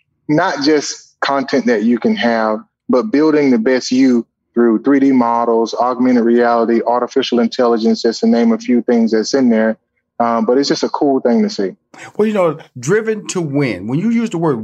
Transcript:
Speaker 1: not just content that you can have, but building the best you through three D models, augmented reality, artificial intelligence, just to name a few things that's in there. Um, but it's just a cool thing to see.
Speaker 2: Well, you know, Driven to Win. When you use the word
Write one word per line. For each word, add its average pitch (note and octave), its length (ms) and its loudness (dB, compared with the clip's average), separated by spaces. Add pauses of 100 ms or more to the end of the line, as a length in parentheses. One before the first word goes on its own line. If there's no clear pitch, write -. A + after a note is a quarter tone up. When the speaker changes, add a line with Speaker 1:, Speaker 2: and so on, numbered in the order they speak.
(280)
Speaker 1:
not F3 340 0
just - 580 -2
content G#3+ 460 -2
that A3 180 0
you A#2+ 140 2
can A2+ 180 -2
have, A2 420 -2 (300)
but B2 240 2
building D3 380 2
the A#2+ 80 2
best B2+ 340 0
you B2+ 340 2 (280)
through A#2 280 2
three C#3 160 2
D C3+ 140 4
models, A#2 640 0
augmented B2 500 0
reality, A#2 600 2
artificial A#2+ 520 -2
intelligence, A#2 640 0
just A2+ 180 -2
to A#2 60 0
name A#2 260 2
a A2 60 -2
few A#2+ 240 0
things A2+ 300 0
that's A2 220 -2
in C3 160 2
there. A2 260 0 (420)
Um, A#2 280 0
but B2 100 2
it's C#3+ 120 0
just - 140 -2
a A#2+ 60 -2
cool C3+ 320 -2
thing A#2 220 2
to G#2 80 -2
see. - 260 -6 (400)
Speaker 2:
Well, G#3+ 100 0
you A3 80 -2
know, E3+ 240 0 (200)
Driven G#3 500 -2
to F#3 140 -6
Win. C3+ 440 -4
When C3 120 -2
you G#3 120 -2
use A#3 200 -2
the F3 80 -6
word D#3+ 260 0